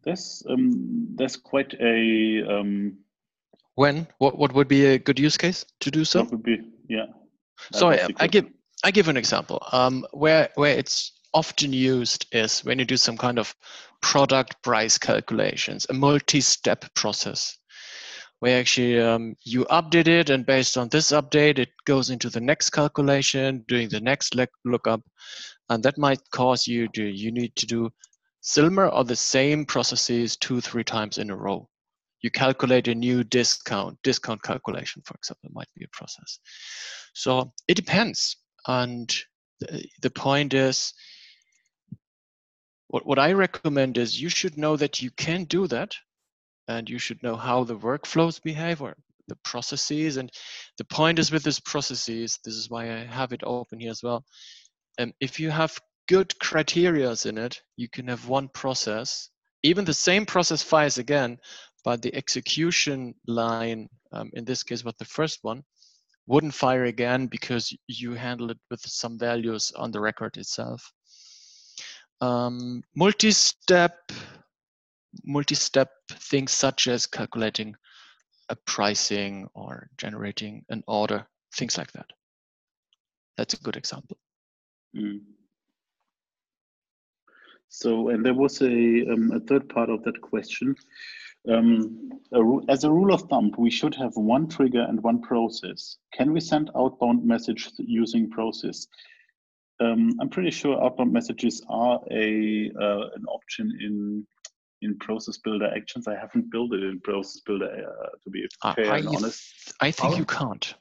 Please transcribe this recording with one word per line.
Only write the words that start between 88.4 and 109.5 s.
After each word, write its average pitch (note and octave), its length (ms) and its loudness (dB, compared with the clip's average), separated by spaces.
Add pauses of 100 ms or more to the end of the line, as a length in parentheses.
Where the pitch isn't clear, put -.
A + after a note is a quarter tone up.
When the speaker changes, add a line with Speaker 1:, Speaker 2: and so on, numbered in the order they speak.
Speaker 1:
a, A#2 500 4
um, A2+ 200 2
a A2 100 -2
third C3+ 260 2
part A#2 220 0
of A2+ 140 -2
that - 180 -6
question. B2 540 -4 (720)
Um, A2+ 600 4 (220)
a B2 100 6
ru-, A#2 280 4
as C#3 160 2
a D3+ 60 4
rule F#3 220 6
of F3+ 100 0
thumb, A2 340 2
we A#2 140 4
should - 240 -2
have B2+ 200 -4
one A#2 320 2
trigger B2 400 2
and A2 160 -2
one A#2 180 2
process. A2+ 760 -4 (160)
Can C#3+ 180 2
we E3 80 2
send D#3 380 -2
outbound B2 480 2
message A#2 520 0
using A2+ 520 0
process? A2 580 -6 (920)
Um, A#2 420 2
I'm C#3 80 -4
pretty F3+ 220 -2
sure C#3 320 0
outbound B2+ 280 0
messages A#2 560 -2
are A#2+ 320 0 (120)
a, G#2+ 680 0
uh, G#2 360 0
an G#2 120 -12
option - 540 -6
in, G#2 440 -6 (560)
in G#2 180 -4
Process A2 440 -6
Builder G#2 320 -2
Actions. G#2+ 320 -10
I G#2 80 -4
haven't A2 360 -2
built A#2 220 -2
it F#2+ 100 -2
in F#2+ 180 -6
Process G2 440 -6
Builder, G2 240 -2
uh, G2+ 400 -10 (140)
to G2 60 -14
be G2 180 -8 (160)
Speaker 2:
I, G#2+ 120 0
Speaker 1:
fair G#2+ 160 2
Speaker 2:
I G#2 80 2
Speaker 1:
and - 80 -4
honest. - 580 -6